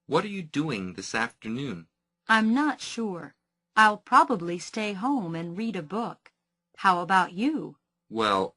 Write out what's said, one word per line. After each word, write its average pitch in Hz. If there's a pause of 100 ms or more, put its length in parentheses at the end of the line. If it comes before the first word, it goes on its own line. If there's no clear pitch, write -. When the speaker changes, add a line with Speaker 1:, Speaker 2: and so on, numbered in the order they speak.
Speaker 1:
what 170
are 208
you 196
doing 131
this 92
afternoon? 113 (440)
Speaker 2:
I'm 220
not 285
sure. 180 (420)
I'll 214
probably 202
stay 208
home 196
and 170
read 214
a 170
book. 190 (440)
How 180
about 180
you? 226 (320)
Speaker 1:
Well, 107